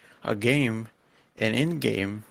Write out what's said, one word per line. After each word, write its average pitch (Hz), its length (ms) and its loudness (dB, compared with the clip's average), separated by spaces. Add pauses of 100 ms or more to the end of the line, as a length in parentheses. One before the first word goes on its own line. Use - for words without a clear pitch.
(220)
a 110 140 -2
game, 117 500 2 (500)
and 113 200 0
in-game, 113 760 0